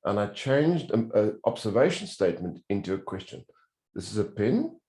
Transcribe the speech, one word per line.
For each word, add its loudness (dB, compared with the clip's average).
and 0
I 0
changed 2
an, 0
a 4
observation 2
statement -2
into -2
a -2
question. -10
This -10
is -2
a 2
pen. 0